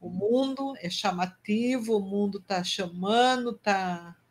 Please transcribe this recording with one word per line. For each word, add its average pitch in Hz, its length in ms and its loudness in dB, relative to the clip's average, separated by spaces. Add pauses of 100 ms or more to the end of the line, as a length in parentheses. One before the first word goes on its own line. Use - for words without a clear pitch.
O 175 100 -12
mundo 262 680 2
é 175 120 -8
chamativo, 214 1080 0
o 208 60 0
mundo 202 380 -2
tá 180 240 -4
chamando, 226 880 0
tá 180 640 -4 (140)